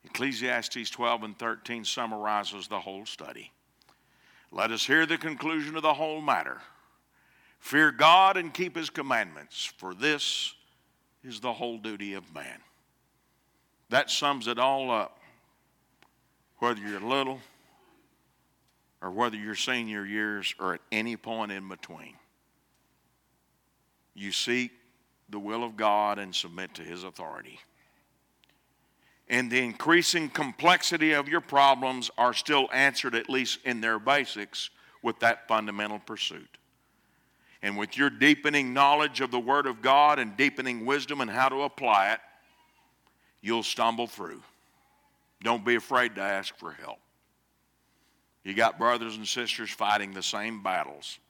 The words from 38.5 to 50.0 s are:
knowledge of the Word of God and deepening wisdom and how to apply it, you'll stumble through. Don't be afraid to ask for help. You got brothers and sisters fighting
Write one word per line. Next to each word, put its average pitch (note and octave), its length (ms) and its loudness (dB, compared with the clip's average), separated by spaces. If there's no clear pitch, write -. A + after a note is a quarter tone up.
knowledge C#3 460 4
of C3 120 -2
the B2 80 0
Word C3+ 280 2
of A2+ 140 -6
God C#3+ 360 6
and G#2+ 200 -4
deepening B2+ 480 0
wisdom C#3+ 340 0
and A#2 100 -2
how B2+ 200 2
to C3+ 140 -2
apply G#2+ 500 4
it, A2+ 80 -2
you'll A2+ 220 0
stumble A#2 440 0
through. E2 340 -14
Don't A2+ 220 0
be A#2+ 100 4
afraid A#2+ 400 0
to G2 60 -6
ask G2 340 -4
for E2 160 -14
help. C#2+ 280 -16
You G2 80 -8
got A2 260 2
brothers A2+ 380 2
and G#2+ 100 -10
sisters A2+ 420 -4
fighting G#2 440 0